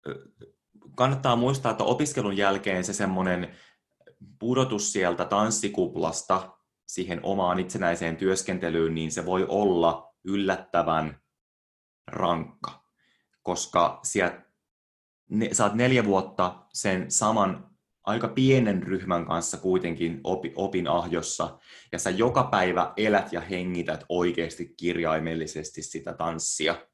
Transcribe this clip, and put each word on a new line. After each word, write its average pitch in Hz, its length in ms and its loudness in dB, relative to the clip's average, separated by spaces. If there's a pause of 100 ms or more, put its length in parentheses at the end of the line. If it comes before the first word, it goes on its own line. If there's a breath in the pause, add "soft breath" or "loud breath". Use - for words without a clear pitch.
ö, - 220 -10 (640)
kannattaa 135 420 2
muistaa, 127 360 2
että 113 120 -2
opiskelun 120 520 0
jälkeen 98 480 2
se 98 80 -6
semmonen 92 640 0 (840 loud breath)
pudotus 123 540 0
sieltä 87 320 2
tanssikuplasta 95 1300 0 (300)
siihen 92 360 -6
omaan 92 360 2
itsenäiseen 85 580 -2
työskentelyyn, 85 800 0
niin 80 180 -4
se 87 140 -6
voi 92 220 2
olla 87 680 2 (100)
yllättävän 85 960 0 (840)
rankka, - 760 -4 (600)
koska - 600 0
sieltä - 400 0 (880)
ne-, 107 240 0
sä 113 100 4
oot 101 100 2
neljä 123 300 4
vuotta 92 680 0
sen 92 380 -2
saman 101 580 2 (380)
aika 110 220 -2
pienen 127 540 4
ryhmän 90 440 -2
kanssa 85 300 -2
kuitenkin 82 680 0
opi-, 92 320 -2
opinahjossa, 85 1000 -2 (340 loud breath)
ja 87 60 -6
sä 92 120 -2
joka 120 340 2
päivä 92 520 2
elät 104 360 2
ja 85 80 -2
hengität 87 680 -4
oikeasti 85 680 -2
kirjaimellisesti 80 1080 -2
sitä 80 300 -10
tanssia 80 640 -2 (180)